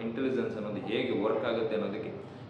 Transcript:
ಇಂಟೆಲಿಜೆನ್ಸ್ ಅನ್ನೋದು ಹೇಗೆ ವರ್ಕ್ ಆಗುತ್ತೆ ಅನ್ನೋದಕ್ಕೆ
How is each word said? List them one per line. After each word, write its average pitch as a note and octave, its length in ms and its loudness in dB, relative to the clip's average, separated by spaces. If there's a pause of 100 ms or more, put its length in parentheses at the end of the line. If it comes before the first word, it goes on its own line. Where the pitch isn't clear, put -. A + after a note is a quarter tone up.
ಇಂಟೆಲಿಜೆನ್ಸ್ A#2 560 0
ಅನ್ನೋದು G#2 200 -2
ಹೇಗೆ A2 460 2
ವರ್ಕ್ A2 220 4
ಆಗುತ್ತೆ A2+ 300 2
ಅನ್ನೋದಕ್ಕೆ - 580 -2 (160)